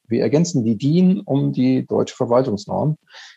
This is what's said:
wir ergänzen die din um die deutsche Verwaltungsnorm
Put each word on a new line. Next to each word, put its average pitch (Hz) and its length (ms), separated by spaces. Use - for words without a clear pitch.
wir 120 140
ergänzen 143 420
die 113 120
din 175 440
um 143 320
die 131 340
deutsche 107 300
Verwaltungsnorm 120 800